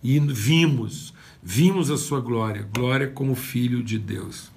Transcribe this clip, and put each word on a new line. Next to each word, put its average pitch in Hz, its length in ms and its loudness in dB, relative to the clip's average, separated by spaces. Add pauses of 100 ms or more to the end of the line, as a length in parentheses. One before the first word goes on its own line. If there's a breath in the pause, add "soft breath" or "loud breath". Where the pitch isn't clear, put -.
e 135 160 4
vimos, 139 920 2 (300 loud breath)
vimos 151 480 2
a 147 60 0
sua 139 240 -2
glória, 110 520 -2
glória 131 340 0
como 135 280 -2
Filho 123 480 -2
de 110 160 -4
Deus. 101 580 -10